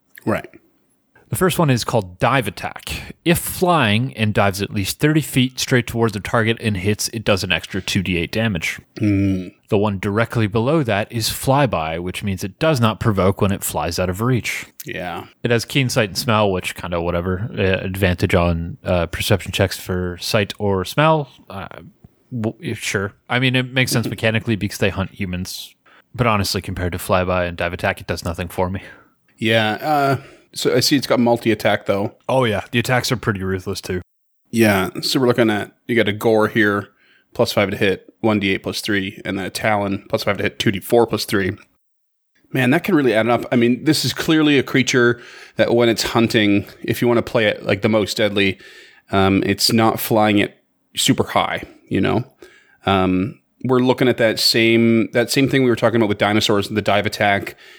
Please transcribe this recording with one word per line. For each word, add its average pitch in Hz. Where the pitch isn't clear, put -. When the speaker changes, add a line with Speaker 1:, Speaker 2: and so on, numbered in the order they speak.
Speaker 1:
Right. 101
Speaker 2:
The -
first 185
one 165
is 120
called 92
Dive 123
Attack. -
If 170
flying 131
and 107
dives 101
at -
least 101
thirty 151
feet 127
straight 120
towards 117
the 104
target 113
and 104
hits, 104
it 110
does 101
an 92
extra 87
two 95
D 90
eight 85
damage. 107
Speaker 1:
Mm. 98
Speaker 2:
The 107
one 101
directly 107
below 120
that 107
is 110
Flyby, 92
which 92
means 98
it 98
does 156
not 110
provoke 98
when 98
it -
flies 82
out 92
of 92
reach. 120
Speaker 1:
Yeah. 87
Speaker 2:
It 117
has 117
keen 131
sight 110
and 87
smell, 107
which 90
kinda 87
whatever. 87
Uh, 95
advantage 95
on, 87
uh, 87
perception -
checks 95
for 90
sight 104
or 98
smell. 156
Uh, 98
w-, 113
sure. 101
I 120
mean, 131
it 127
makes 131
sense 120
Speaker 1:
<laughs> -
Speaker 2:
mechanically 110
because 98
they 104
hunt 92
humans. 90
But 120
honestly, 101
compared 90
to 90
Flyby 90
and 85
Dive 87
Attack, 92
it -
does 85
nothing 87
for 92
me. 95
Speaker 1:
Yeah, 110
uh, 139
so -
I -
see 123
it's 123
got 123
multi-attack, 113
though. 101
Speaker 2:
Oh, 127
yeah. 101
The 120
attacks 120
are 127
pretty 98
ruthless, 95
too. 90
Speaker 1:
Yeah, 104
so -
we're 127
looking 117
at, 104
you 120
got 107
a 104
Gore 107
here, 104
plus 117
five 101
to 101
hit, -
one 107
D 98
eight -
plus -
three, 98
and 98
then 95
a 90
Talon, 101
plus -
five 101
to 98
hit, -
two 113
D 95
four 117
plus 104
three. 95
Man, 131
that 170
can 202
really 131
add 110
up. 120
I 135
mean, 120
this 147
is 123
clearly 151
a 127
creature 123
that 107
when 117
it's 110
hunting, 107
if -
you 120
wanna 117
play 113
it, 101
like, 101
the 113
most 107
deadly, 101
um, 98
it's -
not 113
flying 107
it -
super -
high, 87
you 107
know? 98
Um, 92
we're 127
looking 127
at 120
that 110
same, 113
that 117
same 139
thing 139
we 123
were 110
talking 117
about 113
with 101
dinosaurs, 104
the 107
dive 101
attack, 101